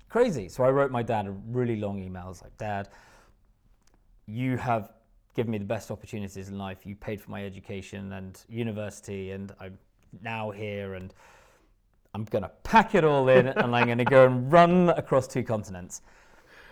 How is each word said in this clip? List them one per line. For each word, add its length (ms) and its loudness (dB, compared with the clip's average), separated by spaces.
crazy." 400 0
So 160 -2
I 60 6
wrote 200 2
my 120 -4
dad 240 -2
a 60 -8
really 440 -4
long 260 -6
email. 220 -12
I 60 -14
was 120 -16
like, 140 -20
"Dad, 320 -6
you 300 -4
have 360 -4
given 160 -2
me 80 -4
the 60 -8
best 260 -8
opportunities 580 -12
in 100 -12
life. 280 -12
You 80 -14
paid 260 -12
for 100 -20
my 140 -10
education 680 -14
and 360 -16
university, 840 -8
and 280 -12
I'm 180 -18
now 280 -8
here, 440 -10
and 180 -14
I'm 100 -8
gonna 260 -4
pack 320 4
it 100 6
all 240 4
in, 200 8
and 260 0
I'm 140 4
gonna 160 2
go 220 10
and 260 2
run 380 6
across 360 0
two 160 -4
continents." 600 -8